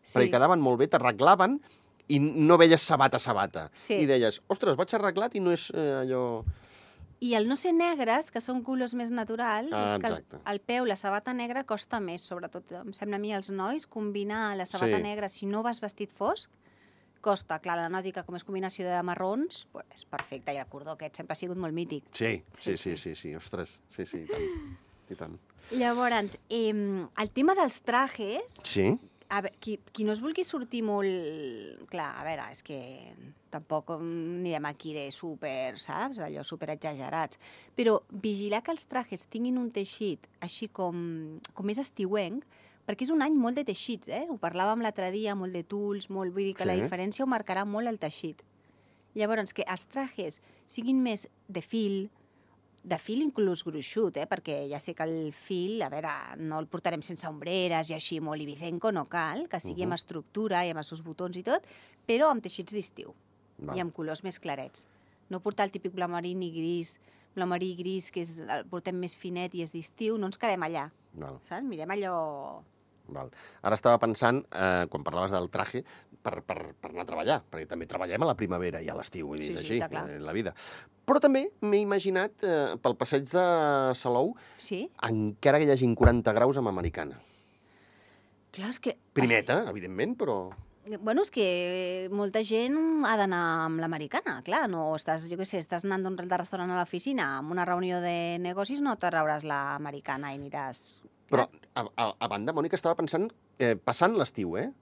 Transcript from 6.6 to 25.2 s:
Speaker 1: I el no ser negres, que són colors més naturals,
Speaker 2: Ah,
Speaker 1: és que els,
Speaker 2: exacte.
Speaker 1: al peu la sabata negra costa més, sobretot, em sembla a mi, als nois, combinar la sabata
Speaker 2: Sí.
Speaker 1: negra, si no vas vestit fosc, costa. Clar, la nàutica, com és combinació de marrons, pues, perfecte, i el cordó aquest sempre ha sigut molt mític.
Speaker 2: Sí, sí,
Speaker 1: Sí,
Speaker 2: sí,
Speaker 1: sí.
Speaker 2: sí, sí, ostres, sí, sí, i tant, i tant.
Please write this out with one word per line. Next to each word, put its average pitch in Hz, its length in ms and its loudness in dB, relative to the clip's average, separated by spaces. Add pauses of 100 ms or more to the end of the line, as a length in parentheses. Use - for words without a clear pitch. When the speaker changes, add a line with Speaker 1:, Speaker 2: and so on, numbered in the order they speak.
Speaker 1:
I 240 160 0
el 220 140 4
no 277 100 2
ser 359 160 2
negres, 302 560 2
que 233 80 -4
són 254 240 -4
colors 254 320 -2
més 233 160 -4
naturals, 233 640 -2
Speaker 2:
Ah, 214 100 2
Speaker 1:
és 208 160 4
que 208 80 0
els, - 140 0
Speaker 2:
exacte. - 240 -18
Speaker 1:
al 202 160 -4
peu 247 240 0
la 208 100 2
sabata 202 380 -2
negra 247 320 -4
costa 220 340 -4
més, 175 220 -6
sobretot, 175 500 -10
em 185 220 -12
sembla 208 240 -4
a - 20 -4
mi, 208 140 -2
als 196 180 -4
nois, 196 340 -4
combinar 208 720 -4
la 190 100 -2
sabata 180 300 2
Speaker 2:
Sí. - 80 2
Speaker 1:
negra, 208 240 -4
si - 180 -8
no 208 160 0
vas 233 200 -2
vestit 208 320 -8
fosc, - 360 -2 (720)
costa. 185 400 0
Clar, 170 160 -2
la 170 140 -2
nàutica, 185 340 -4
com 180 140 -10
és 175 80 -12
combinació 190 420 -4
de 175 160 0
marrons, 190 680 -2
pues, - 320 -16
perfecte, 135 480 -8
i 139 40 -4
el 131 100 -8
cordó 143 240 -12
aquest 151 260 -10
sempre 165 160 -8
ha - 20 -2
sigut 180 220 -6
molt 170 160 -4
mític. 160 400 -6
Speaker 2:
Sí, 113 280 0 (120)
sí, 95 240 -4
Speaker 1:
Sí, - 0 -
Speaker 2:
sí, 87 180 -4
Speaker 1:
sí. - 20 -10
Speaker 2:
sí, 80 180 -8
sí, 76 200 -10
ostres, - 460 -10 (120)
sí, 92 120 -8
sí, - 140 -10
i 80 60 -12
tant, 359 520 -6 (320)
i - 60 -10
tant. 82 220 -12 (340)